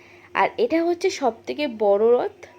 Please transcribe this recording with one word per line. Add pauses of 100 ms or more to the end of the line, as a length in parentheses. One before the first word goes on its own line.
(340)
আর (100)
এটা
হচ্ছে
সব (140)
থেকে
বড়
রথ। (200)